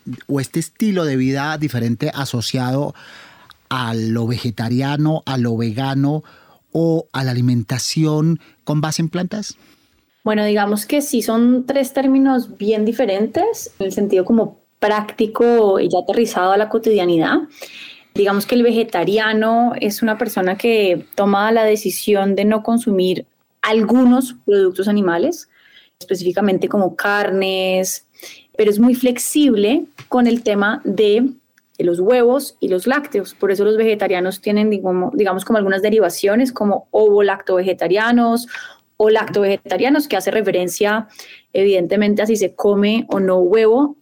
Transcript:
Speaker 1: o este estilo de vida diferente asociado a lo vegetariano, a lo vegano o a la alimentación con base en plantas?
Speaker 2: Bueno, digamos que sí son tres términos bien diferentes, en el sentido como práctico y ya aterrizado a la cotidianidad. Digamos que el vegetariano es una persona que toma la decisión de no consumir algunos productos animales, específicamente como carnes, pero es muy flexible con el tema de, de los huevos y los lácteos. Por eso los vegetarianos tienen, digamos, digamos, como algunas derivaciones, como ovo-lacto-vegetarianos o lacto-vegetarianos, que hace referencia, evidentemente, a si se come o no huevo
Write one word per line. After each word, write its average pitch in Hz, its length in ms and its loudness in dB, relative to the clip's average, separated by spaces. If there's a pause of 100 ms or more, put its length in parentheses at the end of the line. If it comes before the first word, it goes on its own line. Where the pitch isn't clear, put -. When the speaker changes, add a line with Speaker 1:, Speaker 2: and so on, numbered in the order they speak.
(280)
Speaker 1:
o 139 120 -2
este 135 200 -6
estilo 185 460 -2
de 135 120 -2
vida 139 400 -2
diferente 123 560 -2
asociado 131 840 -4 (760)
a 127 240 -4
lo 113 340 -2
vegetariano, 131 1000 -2
a 131 120 -4
lo 117 180 -2
vegano 135 680 -2 (480)
o 165 420 0
a 131 100 -4
la 127 80 -2
alimentación 135 1080 0 (240)
con 151 180 -2
base 156 220 -4
en 156 60 -4
plantas? 185 460 -8 (680)
Speaker 2:
Bueno, 214 220 0
digamos 208 400 0
que 294 160 0
sí 247 200 -2
son 240 440 2
tres 269 280 -2
términos 269 640 2
bien 214 280 0
diferentes, 233 920 -2
en 196 100 -4
el 190 40 -4
sentido 196 340 0
como 226 360 0 (200)
práctico 214 960 0
y 175 100 0
ya 180 100 0
aterrizado 196 520 0
a 196 60 2
la 214 100 0
cotidianidad. 208 680 0 (800)
Digamos 202 300 0
que 247 100 -2
el 240 80 4
vegetariano 220 1160 0
es 208 220 -4
una 220 160 0
persona 196 400 -2
que 208 480 0 (100)
toma 202 360 2
la 226 120 2
decisión 196 720 0
de 196 100 -2
no 214 180 2
consumir 196 600 0 (360)
algunos 247 760 2 (100)
productos 196 420 2
animales, 208 640 -2 (500)
específicamente 180 680 -2
como 185 280 0
carnes, 190 1120 -2 (500)
pero 208 140 2
es 208 80 0
muy 240 160 6
flexible 247 920 2 (240)
con 247 160 2
el 240 160 2
tema 208 420 0
de, 214 460 2 (480)
de - 60 -4
los 175 160 0
huevos 247 600 2
y 185 80 -4
los 185 200 -2
lácteos. 262 480 -4
Por 196 160 0
eso 190 120 0
los 214 140 2
vegetarianos 196 640 0
tienen, 214 300 0
digamos, 185 420 -2
digamos, 185 320 -2
como 226 120 0
algunas 190 260 0
derivaciones, 214 680 2
como 208 380 -2
ovo-lacto-vegetarianos 208 1600 2 (500)
o 214 140 2
lacto-vegetarianos, 208 960 0
que 202 100 -2
hace 190 140 -2
referencia, 202 760 -2 (460)
evidentemente, 202 720 2
a - 20 0
si 220 100 2
se 202 200 -2
come 208 540 0
o 196 100 -2
no 185 180 2
huevo 220 640 4